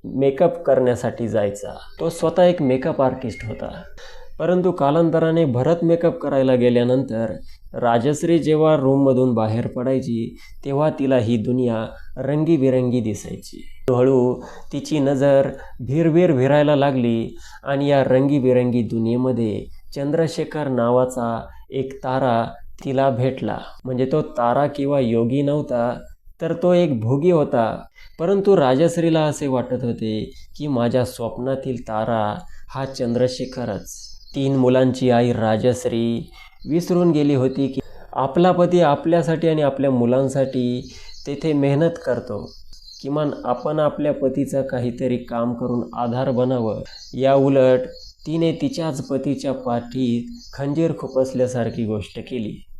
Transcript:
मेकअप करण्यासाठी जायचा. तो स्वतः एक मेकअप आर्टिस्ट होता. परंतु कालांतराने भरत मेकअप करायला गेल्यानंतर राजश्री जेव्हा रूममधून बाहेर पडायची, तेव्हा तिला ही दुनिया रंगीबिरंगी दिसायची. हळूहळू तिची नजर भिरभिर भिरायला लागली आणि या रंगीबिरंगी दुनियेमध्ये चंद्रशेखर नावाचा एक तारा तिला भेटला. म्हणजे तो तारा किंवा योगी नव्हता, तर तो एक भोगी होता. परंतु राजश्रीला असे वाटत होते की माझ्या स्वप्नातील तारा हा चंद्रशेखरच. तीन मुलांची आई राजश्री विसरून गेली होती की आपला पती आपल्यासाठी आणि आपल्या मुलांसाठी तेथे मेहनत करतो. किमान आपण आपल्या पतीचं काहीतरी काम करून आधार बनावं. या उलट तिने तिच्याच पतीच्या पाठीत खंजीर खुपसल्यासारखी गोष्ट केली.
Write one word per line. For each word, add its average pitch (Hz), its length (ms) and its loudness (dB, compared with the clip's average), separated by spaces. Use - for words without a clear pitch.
मेकअप 139 600 0
करण्यासाठी 123 640 0
जायचा. 104 500 -2
तो 165 100 -2
स्वतः 165 340 2
एक 175 180 4
मेकअप 131 400 0
आर्टिस्ट 123 440 -2
होता. - 360 -10
परंतु 175 320 2
कालांतराने 160 720 2
भरत 127 380 2
मेकअप 170 340 2
करायला 135 380 2
गेल्यानंतर 120 800 2
राजश्री 135 680 2
जेव्हा 156 360 4
रूममधून 135 580 4
बाहेर 110 340 0
पडायची, 123 720 -4
तेव्हा 143 240 0
तिला 135 280 0
ही 117 200 2
दुनिया 117 480 0
रंगीबिरंगी 131 840 2
दिसायची. - 680 -8
हळूहळू 123 520 4
तिची 151 260 -4
नजर 139 500 4
भिरभिर 160 500 2
भिरायला 147 440 4
लागली 123 600 0
आणि 139 260 -2
या 139 140 4
रंगीबिरंगी 127 800 4
दुनियेमध्ये 113 1000 -2
चंद्रशेखर 151 720 -2
नावाचा 120 800 0
एक 135 340 -8
तारा 127 480 0
तिला 135 240 2
भेटला. 120 480 -2
म्हणजे 127 260 -2
तो 151 100 2
तारा 127 460 0
किंवा 139 320 -2
योगी 117 420 0
नव्हता, 123 600 -2
तर 165 120 -4
तो 180 200 2
एक 160 260 2
भोगी 139 320 2
होता. 131 520 0
परंतु 196 380 4
राजश्रीला 160 640 4
असे 151 260 -2
वाटत 127 360 -2
होते 110 480 -4
की 147 100 -6
माझ्या 120 380 2
स्वप्नातील 123 760 -6
तारा 110 580 -2
हा 135 160 -6
चंद्रशेखरच. 123 1200 -4
तीन 139 200 0
मुलांची 127 540 4
आई 120 220 4
राजश्री 117 1000 0
विसरून 175 420 2
गेली 147 240 4
होती 131 320 0
की 135 120 -4
आपला 170 380 2
पती 175 300 4
आपल्यासाठी 165 640 2
आणि 156 140 2
आपल्या 139 300 2
मुलांसाठी 123 1000 0
तेथे 147 260 -2
मेहनत 143 380 2
करतो. 113 460 -4
किमान 143 280 -2
आपण 151 340 -2
आपल्या 147 340 0
पतीचं 135 480 -2
काहीतरी 123 560 -2
काम 120 360 -4
करून 120 400 -4
आधार 123 380 -2
बनावं. 123 500 0
या 131 220 2
उलट 135 440 6
तिने 165 240 0
तिच्याच 143 560 -4
पतीच्या 135 460 -2
पाठीत 120 1000 -4
खंजीर 147 460 -2
खुपसल्यासारखी 123 840 -2
गोष्ट 107 340 -6
केली. 113 460 -8